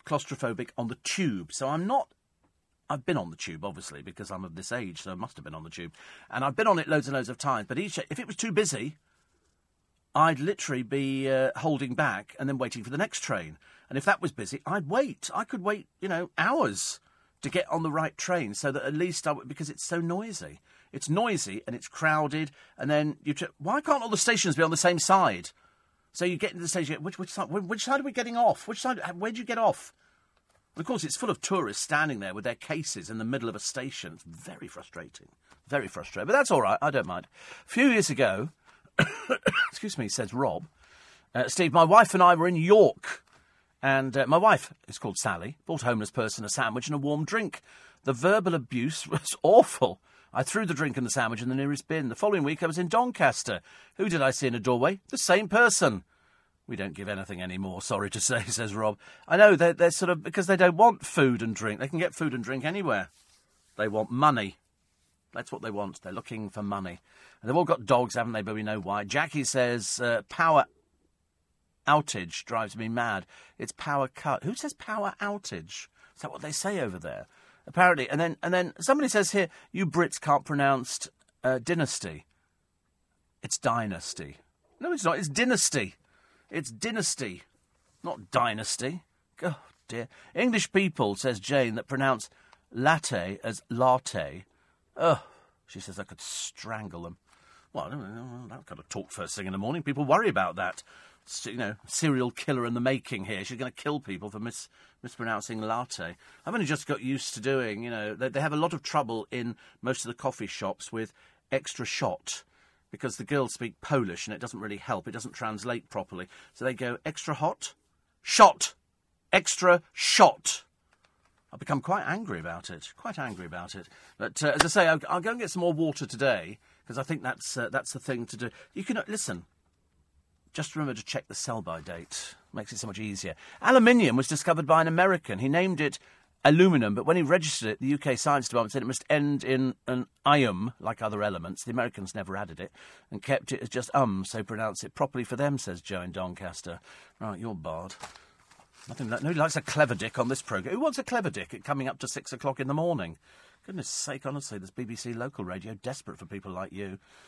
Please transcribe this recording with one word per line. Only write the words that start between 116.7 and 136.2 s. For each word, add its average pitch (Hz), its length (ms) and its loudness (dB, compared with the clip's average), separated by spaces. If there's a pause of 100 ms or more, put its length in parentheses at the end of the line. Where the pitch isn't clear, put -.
go, 123 300 -6
"Extra 156 300 -6
hot? - 400 -4 (480)
Shot! - 520 8 (580)
Extra 180 500 6 (100)
shot." - 680 4 (920)
I've - 80 -16
become 139 200 -2
quite 190 240 0
angry 165 360 -4
about 85 300 -10
it. 80 260 -14
Quite 226 220 -10
angry 101 280 -8
about 87 300 -12
it. 90 120 -16 (300)
But, - 240 -6
uh, 147 140 4
as 156 80 6
I 170 40 0
say, 170 200 4
I'll, 160 200 4
I'll 175 120 0
go 202 100 -4
and 240 80 -4
get 214 140 -6
some 180 80 -4
more 175 120 2
water 156 320 -2
today, 113 540 -2 (260)
'cause 120 140 -10
I 135 60 -2
think 151 180 -6
that's, - 340 -8
uh, 120 120 -4
that's - 240 -4
the 131 80 -10
thing 120 260 -4
to 120 100 -14
do. 117 140 -6 (240)
You 190 80 -8
can, 220 140 -2
uh, - 100 -4
listen, 107 380 -6 (1080)
just - 220 -8
remember 143 200 -2
to 110 100 -12
check - 240 -8
the 110 60 -14
sell-by 85 460 -6
date. - 540 -12 (180)
Makes 104 200 -10
it 107 60 -10
so 110 100 -8
much 98 100 -10
easier. 98 380 -8 (260)
Aluminium 233 540 8
was 135 100 4
discovered 156 400 2
by 160 140 6
an 165 80 4
American. 165 500 2
He 127 100 0
named 170 320 2
it 151 200 -2 (440)